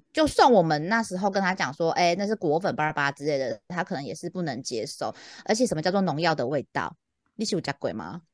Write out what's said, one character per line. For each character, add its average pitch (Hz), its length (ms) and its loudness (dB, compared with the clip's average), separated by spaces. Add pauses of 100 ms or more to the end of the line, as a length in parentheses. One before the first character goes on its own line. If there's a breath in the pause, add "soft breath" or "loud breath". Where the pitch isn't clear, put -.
(120)
就 311 160 2
算 294 240 6
我 208 100 8
们 160 280 0
那 226 120 0
时 185 160 -6
候 196 140 0
跟 196 100 0
他 185 140 2
讲 143 180 -2
说 165 240 0
：“哎， 175 180 4
那 202 120 -2
是 214 80 -2
果 156 240 0
粉 170 160 -2
巴 147 80 -2
拉 156 80 0
巴 147 120 -2
拉 143 100 2
之 143 100 -12
类 147 140 0
的”， 120 200 -4 (120)
他 175 120 -6
可 180 140 -6
能 139 80 -8
也 113 100 -8
是 - 160 -10
不 185 120 -6
能 139 200 -4
接 110 240 -6
受。 - 300 -8 (300 loud breath)
而 214 100 2
且 240 100 2
什 202 80 0
么 156 80 0
叫 185 80 0
做 196 120 2
农 156 180 0
药 165 160 2
的 135 100 -2
味 135 280 -2
道？ 95 200 -4 (420)
你 220 100 -4
是 214 100 -2
有 165 60 -2
加 143 180 -4
鬼 - 140 -4
吗？ 107 300 -10 (100)